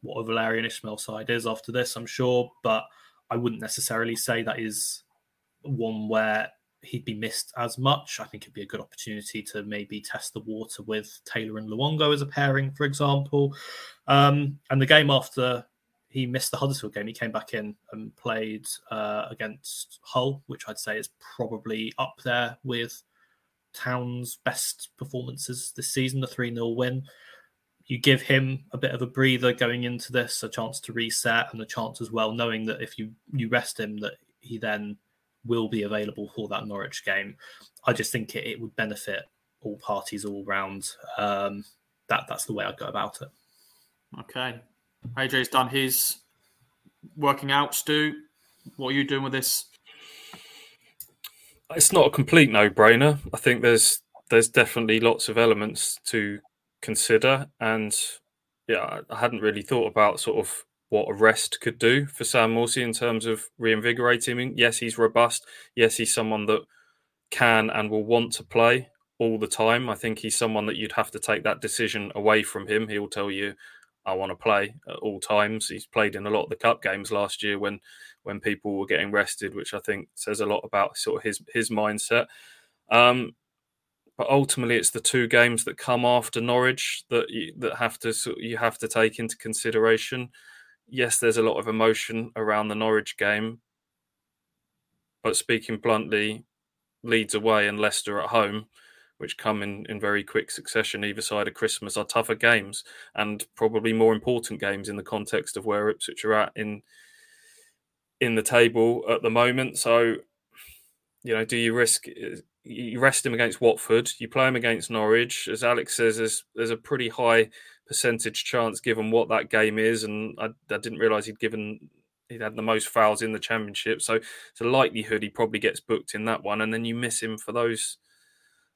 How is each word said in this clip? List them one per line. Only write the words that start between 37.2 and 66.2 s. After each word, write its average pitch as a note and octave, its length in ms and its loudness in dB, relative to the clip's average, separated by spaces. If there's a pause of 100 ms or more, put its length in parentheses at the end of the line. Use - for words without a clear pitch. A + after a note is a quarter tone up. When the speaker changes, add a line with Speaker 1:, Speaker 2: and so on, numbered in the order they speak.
Speaker 1:
I B2+ 80 2
just A2+ 180 -4
think A2 240 -6
it, A2+ 120 -8
it A#2 120 -10
would A2 160 -12
benefit G#2 500 -6 (360)
all G#2 160 -10
parties G2+ 480 -8
all G2+ 200 -10
round. G2 440 -6 (300)
Um, G2+ 440 -2 (460)
that, - 180 0
that's - 180 -8
the - 80 -8
way G2+ 120 -4
I'd G2+ 120 -6
go G2+ 100 -10
about G2+ 340 -6
it. - 60 -16 (920)
Speaker 2:
Okay. B2+ 380 -8 (560)
A C3 120 0
J's B2+ 220 0
done B2+ 200 2
his C3 480 0 (960)
working C#3 360 0
out. C#3+ 240 2
Stu, D3+ 400 0 (640)
what C3 120 -4
are C3+ 40 -2
you C#3+ 100 2
doing C#3 180 -2
with C3+ 100 -6
this? - 340 -2 (2000)
Speaker 3:
It's E3 180 6
not E3+ 140 10
a - 40 4
complete C#3+ 380 8
no-brainer. A2+ 680 8 (120)
I - 60 -6
think B2 240 2
there's, A#2 400 6 (300)
there's A2+ 180 8
definitely A2+ 500 2
lots A2+ 300 2
of A2 80 -2
elements G#2+ 680 2
to G#2 340 -2 (420)
consider, C3+ 640 4 (120)
and A2 380 0 (720)
yeah, G#2+ 100 0
I, - 220 -4 (100)
I A2 100 -8
hadn't A#2+ 220 0
really G#2 220 0
thought A#2+ 240 0
about G#2 320 4
sort G#2+ 180 -2
of - 280 -4 (240)
what G#2 200 2
a G2+ 40 0
rest G#2+ 460 4
could - 200 -4
do C3 260 4
for - 180 -10
Sam A2+ 300 4
Morsy A#2 300 0
in A2+ 100 -2
terms A2+ 320 -2
of A2 180 -2 (140)
reinvigorating A#2+ 800 2
him. C3 160 -4
Yes, A#2 220 2
he's A#2 220 -4
robust. A#2 480 4 (280)
Yes, A2+ 220 4
he's A2+ 160 0
someone G#2+ 320 0